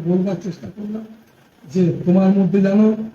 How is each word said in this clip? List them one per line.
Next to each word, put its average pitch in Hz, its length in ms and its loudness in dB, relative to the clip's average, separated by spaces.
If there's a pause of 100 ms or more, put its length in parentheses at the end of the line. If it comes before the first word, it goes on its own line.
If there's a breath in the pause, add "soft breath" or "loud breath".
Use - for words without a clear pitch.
বলবার 185 360 0
চেষ্টা 185 340 -12
করলাম, 214 280 -10 (680)
যে 175 180 2 (120)
তোমার 190 340 4
মধ্যে 190 220 2
যেন 208 320 4 (220)